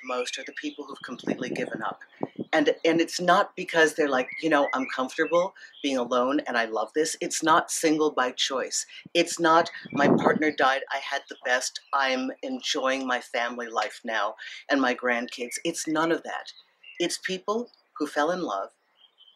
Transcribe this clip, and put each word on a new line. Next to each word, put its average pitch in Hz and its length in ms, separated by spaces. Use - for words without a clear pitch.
the 127 80
most 123 300
are 131 80
the 139 80
people 147 320
who've - 180
completely 123 460
given 117 320
up. 101 180
And, 156 320
and 165 160
it's 165 220
not 180 360
because 160 360
they're 151 160
like, 127 180
you 160 60
know, 143 240
"I'm 131 140
comfortable 160 680
being 135 160
alone 127 480
and 123 100
I 117 80
love 110 300
this." 156 260
It's - 220
not 160 280
single 156 400
by 127 200
choice. 123 560
It's 170 260
not, 170 320
"My 143 160
partner - 420
died, 139 300
I 135 60
had 139 320
the 139 160
best, 127 380
I'm 131 380
enjoying 131 640
my 123 140
family 120 480
life 107 340
now 110 340
and 143 100
my 123 140
grandkids." 120 680
It's 165 240
none 160 240
of 156 120
that. - 320
It's 170 200
people 208 520
who 151 80
fell 147 240
in 185 100
love, 101 300